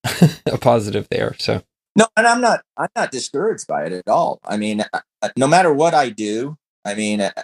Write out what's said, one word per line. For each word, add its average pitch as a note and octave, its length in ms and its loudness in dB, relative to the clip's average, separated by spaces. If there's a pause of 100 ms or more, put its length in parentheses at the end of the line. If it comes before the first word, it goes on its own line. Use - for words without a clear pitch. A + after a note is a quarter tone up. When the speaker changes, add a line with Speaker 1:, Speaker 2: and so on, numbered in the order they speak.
(220)
Speaker 1:
<laughs> - 240 4
a A2+ 120 -2
positive G#2 520 0
there. A2 300 -2
So. A2 220 -4 (340)
Speaker 2:
No, G#3+ 100 6 (100)
and A3+ 100 4
I'm A#3+ 140 4
not, A3 220 2 (140)
I'm D#3+ 180 -6
not G#3 160 -4
discouraged D3+ 560 -4
by D2+ 200 -4
it E2+ 60 -6
at F#2 140 -10
all. - 380 0
I G#2 120 -6
mean, G#2+ 360 -2
I, F#2+ 80 -6 (220)
I, G#2+ 140 -4
no C3 120 2
matter E3+ 240 6
what D#3 200 2
I C#3+ 180 2
do, A2 460 -6 (280)
I G2+ 100 -6
mean, G#2+ 260 -2
I, G2 120 -2 (120)